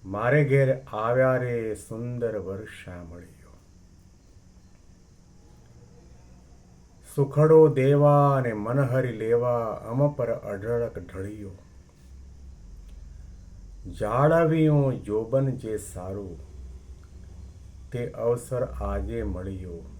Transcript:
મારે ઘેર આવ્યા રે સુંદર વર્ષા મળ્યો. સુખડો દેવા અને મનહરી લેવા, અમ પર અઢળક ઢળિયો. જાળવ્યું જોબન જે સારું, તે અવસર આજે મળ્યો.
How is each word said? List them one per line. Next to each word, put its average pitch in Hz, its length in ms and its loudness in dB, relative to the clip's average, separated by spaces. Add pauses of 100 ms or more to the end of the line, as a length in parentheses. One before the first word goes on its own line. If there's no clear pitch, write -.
મારે 110 400 0
ઘેર 135 260 4 (280)
આવ્યા 127 440 2
રે 117 380 -4
સુંદર 117 500 -6 (160)
વર્ષા 95 640 -12
મળ્યો. - 420 -20 (3500)
સુખડો 151 480 6 (180)
દેવા 143 480 6 (140)
અને 123 180 0
મનહરી 120 640 0
લેવા, 120 420 2 (280)
અમ 127 100 -2 (160)
પર 117 160 -2
અઢળક 110 720 -4
ઢળિયો. 98 500 -12 (2500)
જાળવ્યું 151 1040 4
જોબન 113 580 0
જે 110 240 -4
સારું, 95 500 -10 (1500)
તે 120 140 -6 (240)
અવસર 120 360 -2 (280)
આજે 107 340 -4
મળ્યો. 92 560 -8 (200)